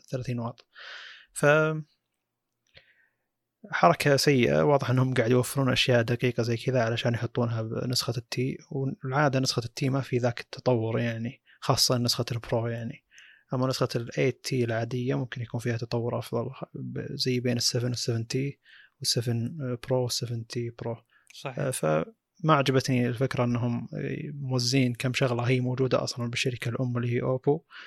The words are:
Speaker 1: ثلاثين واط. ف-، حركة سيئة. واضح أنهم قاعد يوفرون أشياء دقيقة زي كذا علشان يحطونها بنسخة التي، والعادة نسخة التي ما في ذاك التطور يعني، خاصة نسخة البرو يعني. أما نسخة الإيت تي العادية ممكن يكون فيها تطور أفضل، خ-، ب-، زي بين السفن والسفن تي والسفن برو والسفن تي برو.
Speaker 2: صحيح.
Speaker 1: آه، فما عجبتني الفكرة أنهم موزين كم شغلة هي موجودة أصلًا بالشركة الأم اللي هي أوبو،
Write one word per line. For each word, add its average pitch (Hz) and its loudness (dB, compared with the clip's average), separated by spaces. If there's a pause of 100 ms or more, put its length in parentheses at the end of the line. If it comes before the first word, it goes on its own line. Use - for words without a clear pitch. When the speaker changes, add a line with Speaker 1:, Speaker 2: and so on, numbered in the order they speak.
(100)
Speaker 1:
ثلاثين 123 -4
واط. 117 -8 (640)
ف-، 156 4 (2000)
حركة 151 4
سيئة. 143 4
واضح 139 4
أنهم 127 2
قاعد 120 2
يوفرون 127 2
أشياء 120 4
دقيقة 120 0
زي 117 0
كذا 127 0
علشان 117 0
يحطونها 117 -2
بنسخة 120 -4
التي، 123 -4 (120)
والعادة 135 0
نسخة 131 0
التي 135 -4
ما 135 0
في 123 -2
ذاك 120 0
التطور 113 0
يعني، 117 -4 (180)
خاصة 127 2
نسخة 120 0
البرو 117 -2
يعني. 117 -8 (500)
أما 127 2
نسخة 131 0
الإيت 123 -2
تي 127 0
العادية 117 -2
ممكن 131 -4
يكون 117 -6
فيها 117 -2
تطور 117 -2
أفضل، 120 -4
خ-، - -12 (100)
ب-، 131 -8
زي 127 0
بين 120 0
السفن 120 0
والسفن 117 -2
تي 135 -4 (400)
والسفن 120 -2 (320)
برو 127 2
والسفن 117 -4
تي 117 -6
برو. 117 -8 (380)
Speaker 2:
صحيح. 135 -10
Speaker 1:
آه، 139 -2
فما 156 0 (500)
عجبتني 131 4
الفكرة 123 0
أنهم 120 0 (460)
موزين 127 2
كم 127 -2
شغلة 120 2
هي 127 4
موجودة 127 2
أصلًا 120 -4
بالشركة 120 -2
الأم 120 0
اللي 120 0
هي 127 0
أوبو، 131 2 (240)